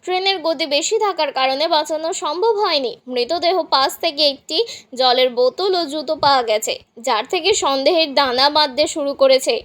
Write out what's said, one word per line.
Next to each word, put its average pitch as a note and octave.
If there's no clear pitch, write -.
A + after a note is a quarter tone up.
ট্রেনের F#4
গতি D#4+
বেশি D4
থাকার D#4
কারণে C4
বাঁচানো D#4
সম্ভব F4+
হয়নি। D4
মৃতদেহ E4
পাশ C#4
থেকে D4+
একটি D4+
জলের B3+
বোতল B3+
ও -
জুতো D#4
পাওয়া C#4
গেছে, A3
যার A3+
থেকে F4+
সন্দেহের D4+
দানা C4
বাঁধতে D4
শুরু C#4+
করেছে। C4